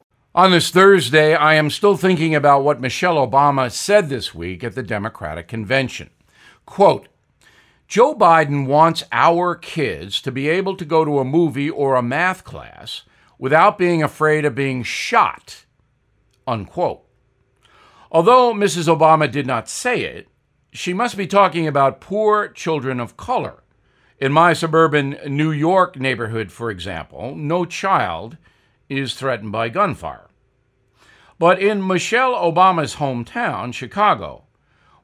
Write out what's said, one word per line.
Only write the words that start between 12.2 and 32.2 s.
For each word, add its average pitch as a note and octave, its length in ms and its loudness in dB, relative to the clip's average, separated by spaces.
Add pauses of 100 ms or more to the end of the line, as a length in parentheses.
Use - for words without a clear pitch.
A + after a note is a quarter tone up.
class - 580 -18 (360)
without E3+ 400 2
being F3 240 0
afraid D3+ 420 0
of C3+ 100 -2
being C3 300 -4
shot," - 800 -4 (840)
unquote. A#2 600 -6 (1080)
Although A#3+ 400 4
Missus F3+ 360 -2
Obama D#3 420 4
did C3+ 160 -6
not A#2+ 220 -4
say A#3 340 -4
it, D2+ 240 -10 (460)
she - 200 -8
must G#3+ 240 -4
be F#3+ 120 -6
talking E3+ 400 0
about C#3 320 0
poor G#3 480 0
children C3+ 500 -6
of A2+ 180 -10
color. - 460 -6 (560)
In C3+ 140 -2
my E3 200 6
suburban D#3 640 0 (100)
New D3+ 260 -2
York F3 440 0
neighborhood, A2+ 540 -4
for A2+ 220 -8
example, F#2 640 -12
no E3 280 -4
child A#2+ 720 -4 (520)
is C3+ 260 -6
threatened A2 380 -6
by A2+ 160 -4
gunfire. A2+ 580 -6 (1120)
But F#3 240 4
in G3+ 240 0
Michelle A#3+ 480 0